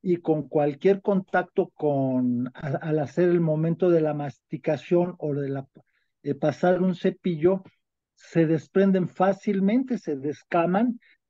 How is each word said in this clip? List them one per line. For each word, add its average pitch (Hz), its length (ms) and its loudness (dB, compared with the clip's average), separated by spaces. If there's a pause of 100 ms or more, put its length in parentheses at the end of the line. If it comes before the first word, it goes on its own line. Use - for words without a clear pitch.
y 175 160 0
con 156 280 -2
cualquier 156 540 0
contacto 185 680 -2
con, 127 800 -2
a-, 143 340 -8
al 156 160 -2
hacer 175 320 0
el 175 100 2
momento 160 480 0
de 170 140 4
la 151 100 0
masticación 156 1040 -4
o 151 160 -6
de 139 160 -4
la, 139 180 -8 (560)
de 143 120 -4
pasar 175 480 0
un 185 120 0
cepillo, 185 680 -2 (520)
se - 300 0
desprenden 185 640 2
fácilmente, 196 880 0
se 156 200 -6
descaman 175 840 -2 (300)